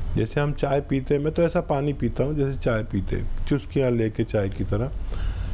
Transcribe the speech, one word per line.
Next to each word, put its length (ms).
जैसे 240
हम 140
चाय 280
पीते 340
हैं, 60
मैं 120
तो 100
ऐसा 180
पानी 320
पीता 300
हूँ 120
जैसे 220
चाय 260
पीते 320
हैं, 300
चुस्कियाँ 460
लेके 320
चाय 260
की 140
तरह। 280